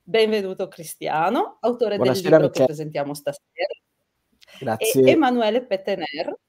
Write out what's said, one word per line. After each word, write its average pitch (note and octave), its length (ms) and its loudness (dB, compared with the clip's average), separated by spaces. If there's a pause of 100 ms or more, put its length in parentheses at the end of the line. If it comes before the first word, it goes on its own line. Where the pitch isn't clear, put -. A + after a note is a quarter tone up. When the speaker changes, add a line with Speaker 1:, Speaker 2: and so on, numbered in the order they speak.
Speaker 1:
benvenuto G3 680 0
Cristiano, D#3+ 880 -2
autore A3+ 380 0
del G3+ 60 0
Speaker 2:
Buonasera, F3 260 0
Speaker 1:
libro D#3 100 6
che D3+ 200 -2
Speaker 2:
Michele. - 80 4
Speaker 1:
presentiamo D3+ 460 -6
stasera. - 600 -8 (840)
Speaker 2:
Grazie. A#2+ 420 2
Speaker 1:
E C3 80 8
Emanuele B3 560 2
Pettener F#3+ 840 -6